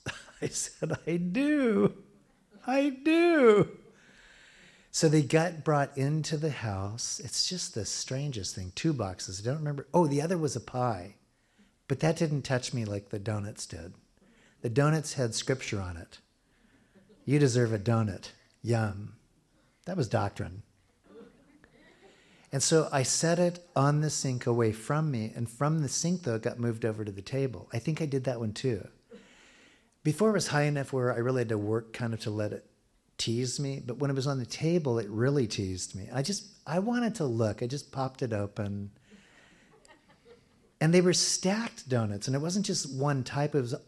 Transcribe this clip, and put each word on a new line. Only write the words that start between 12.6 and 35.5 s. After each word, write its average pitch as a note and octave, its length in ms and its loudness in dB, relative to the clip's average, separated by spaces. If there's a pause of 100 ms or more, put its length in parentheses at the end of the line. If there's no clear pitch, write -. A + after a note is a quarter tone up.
me A#2+ 120 -2
like G2+ 260 -6
the A2 80 -4
donuts G#2 480 -6
did. F2 280 -12 (680)
The A#2+ 80 -2
donuts D3 440 2
had A2+ 200 -2
scripture - 460 -2
on F2+ 160 -6
it. - 220 -16 (1080)
"You C#3+ 140 4
deserve A#2+ 340 4
a G#2+ 60 0
donut. G#2+ 520 0 (320)
Yum." G#2+ 540 -2 (680)
That F#3 120 -6
was C3+ 120 0
doctrine. G2+ 540 -4 (1900)
And C3+ 100 -2
so D#3+ 300 4
I C#3 100 4
set E3 360 2
it F3 360 0
on D3 260 4
the D3+ 100 0
sink B2+ 360 -2
away A#2 260 4
from D3+ 380 -2
me, A2 240 -2
and A#2 160 -4
from D#3 320 0
the C3 60 0
sink, F3 340 -2
though, A2+ 140 0
it A2 60 -6
got A#2+ 180 -4
moved A#2 240 -2
over G#2+ 200 -2
to G#2 60 -8
the F#2+ 100 -10
table. C3 520 -4
I A#2 80 -4
think D#3 200 -2
I D#3+ 60 -2
did C3+ 180 -2
that B2 140 -2
one, A2 140 -2
too. A#2+ 340 -2 (1160)
Before G3+ 260 2
it G#3 40 4
was E3+ 140 0
high D3 160 2
enough D3 280 -2
where B2 200 2
I A2+ 60 -4
really B2+ 220 2
had A#2 80 -2
to A2 100 0
work A2 340 -2
kind A#2 220 -4
of A2 60 -6
to A2+ 100 -6
let G#2+ 220 -4
it - 140 -12 (500)
tease B2 420 -2
me, C#3 260 -4
but B2 140 -8
when C#3 120 0
it C3+ 60 0
was C3+ 100 0
on C#3 120 0
the A#2+ 80 -4
table, D#3 520 0
it G#2 100 -4
really A#2+ 380 2
teased F#2+ 480 -4